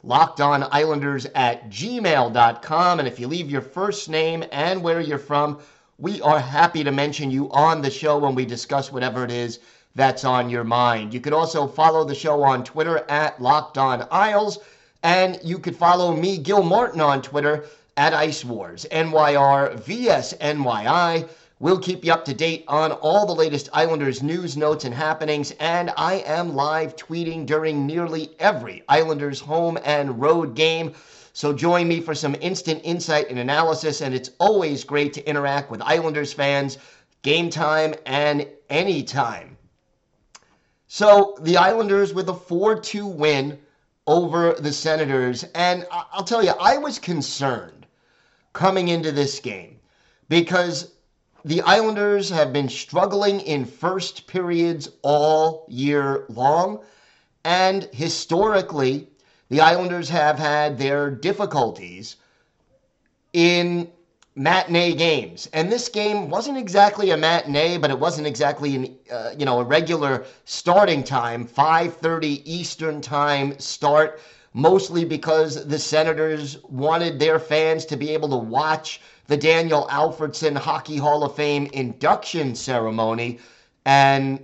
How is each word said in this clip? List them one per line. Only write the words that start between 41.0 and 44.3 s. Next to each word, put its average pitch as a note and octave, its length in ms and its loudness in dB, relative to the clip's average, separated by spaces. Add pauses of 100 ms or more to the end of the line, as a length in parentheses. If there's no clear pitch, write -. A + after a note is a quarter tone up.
the E3+ 140 2
Islanders G3 560 4
with F3+ 160 -4
a F#3 60 -4
four G#3 440 0
two G#3 280 -8
win D3 520 0 (500)
over E3+ 460 2